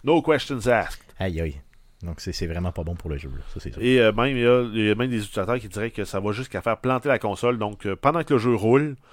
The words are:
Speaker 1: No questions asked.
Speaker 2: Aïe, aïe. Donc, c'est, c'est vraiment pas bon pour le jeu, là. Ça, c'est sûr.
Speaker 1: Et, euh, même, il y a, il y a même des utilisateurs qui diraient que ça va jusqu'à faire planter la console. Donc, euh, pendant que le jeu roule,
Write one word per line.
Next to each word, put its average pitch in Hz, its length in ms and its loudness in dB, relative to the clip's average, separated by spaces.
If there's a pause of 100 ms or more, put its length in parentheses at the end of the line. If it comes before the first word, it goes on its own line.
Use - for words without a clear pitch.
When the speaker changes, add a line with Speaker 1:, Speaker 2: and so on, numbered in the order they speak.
Speaker 1:
No 156 160 4
questions 143 460 0
asked. 113 340 2 (180)
Speaker 2:
Aïe, 90 220 -2
aïe. 71 200 -4 (420)
Donc, 85 180 -10
c'est, 90 120 -8
c'est - 140 -4
vraiment 85 260 -4
pas 87 100 -6
bon 85 140 -6
pour 82 120 -10
le 73 80 -4
jeu, 69 180 -10
là. - 80 -8 (120)
Ça, 78 60 -10
c'est - 120 -10
sûr. 104 100 -10
Speaker 1:
Et, 127 160 4
euh, 110 140 6
même, 127 240 0
il 120 60 0
y 117 40 4
a, 123 160 6 (120)
il 110 140 2
y - 20 6
a 104 40 4
même 123 160 0
des 117 120 -2
utilisateurs 101 360 -2
qui 104 100 -12
diraient 107 220 -6
que 101 140 -6
ça 98 160 -6
va 104 120 -2
jusqu'à 104 280 -8
faire 110 180 0
planter 127 300 0
la 123 100 4
console. 117 400 0
Donc, 104 280 -6
euh, 95 100 -2
pendant 156 280 0
que 147 100 2
le 123 60 6
jeu 120 140 2
roule, 131 420 2 (160)